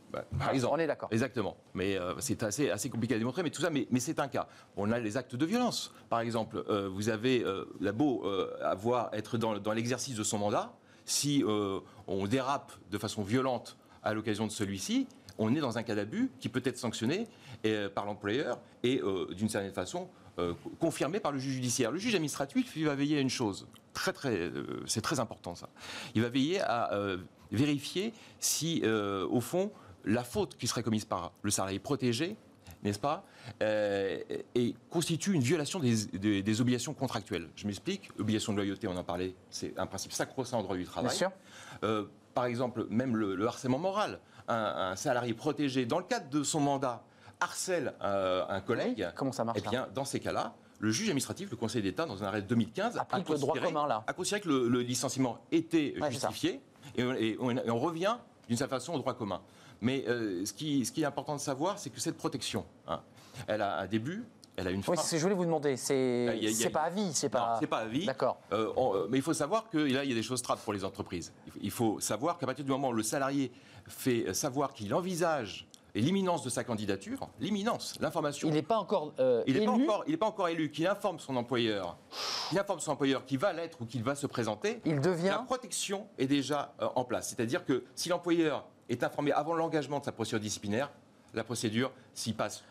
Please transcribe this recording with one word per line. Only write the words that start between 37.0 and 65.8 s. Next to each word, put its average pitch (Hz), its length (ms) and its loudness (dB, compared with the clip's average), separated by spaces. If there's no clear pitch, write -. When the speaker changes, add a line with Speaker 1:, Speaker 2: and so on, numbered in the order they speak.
Speaker 1:
Je - 120 -6
m'explique, 170 420 -4
obligation 107 340 0
de 98 40 0
loyauté, 101 300 -2
on 90 100 -2
en 87 60 -4
parlait, 90 320 -4
c'est - 260 -8
un 92 80 -2
principe - 280 -10
sacro-saint 127 440 -4
en 107 60 0
droit 92 120 -4
du 90 100 -4
travail. - 240 -2
Speaker 2:
Bien 123 60 0
sûr. 185 160 0
Speaker 1:
Euh, 107 220 0
par 123 120 2
exemple, 117 440 -2
même 120 260 2
le, 104 200 2
le 98 100 2
harcèlement 123 320 0
moral, 185 420 0
un, 117 80 2
un 98 40 -2
salarié 120 400 0
protégé, 131 500 0
dans 143 140 0
le 185 60 -4
cadre 214 240 -4
de 147 120 0
son 143 180 0
mandat, 139 440 2
harcèle, 170 640 0
euh, 92 480 2
un 95 120 0
collègue, 120 440 0
Speaker 2:
Oui, 85 100 -6
comment 139 160 0
ça 120 120 -2
marche, 113 200 0
Speaker 1:
eh 101 60 -4
bien, 120 120 0
Speaker 2:
là ? - 120 -6
Speaker 1:
dans 131 120 -2
ces 131 140 -4
cas-là, 113 360 -2
le 107 100 0
juge 180 200 0
administratif, 107 420 -2
le 110 60 -8
Conseil 113 260 -2
d'État, 98 240 0
dans 101 160 -6
un 101 40 0
arrêt 104 140 0
de 98 60 -8
deux 120 80 2
mille 113 160 4
quinze, 220 260 -2
Speaker 2:
Applique - 320 -2
Speaker 1:
a 156 40 4
Speaker 2:
le 151 40 2
droit 139 160 2
Speaker 1:
considéré, 156 200 0
Speaker 2:
commun, 151 140 2
là. 110 200 0
Speaker 1:
a 143 60 -2
considéré 196 280 -2
que 175 80 -2
le, 131 180 4
le 123 140 4
licenciement 123 560 0
était 160 500 2
Speaker 2:
Ouais, 147 100 2
c'est 123 60 -4
ça. 104 120 -2
Speaker 1:
justifié, 214 320 -2
et, 117 60 2
et 113 380 2
on, 123 120 2
et 120 180 0
on 117 80 2
revient 170 400 2
d'une 117 100 2
certaine 131 220 0
façon 170 160 -6
au - 20 0
droit 123 160 0
commun. 95 280 -4
Mais, 127 240 2
euh, 107 380 0
ce - 80 -6
qui, 143 320 2
ce 110 60 -4
qui 160 100 -2
est 151 40 2
important 143 300 -2
de 139 60 -6
savoir, 147 380 0
c'est - 100 -8
que - 100 -12
cette 165 160 -2
protection, - 520 -4
hein, 80 140 -2
elle 107 160 0
a 95 160 0
un 95 80 -4
début, 113 380 -2
elle 92 120 -2
a - 20 2
une 92 80 0
Speaker 2:
Oui, 101 60 -2
Speaker 1:
fin. 175 140 2
Speaker 2:
c'est 156 100 0
ce - 60 -2
que 170 40 2
je 147 60 2
voulais 196 100 2
vous 180 120 0
demander. 147 300 2
C'est, 139 200 0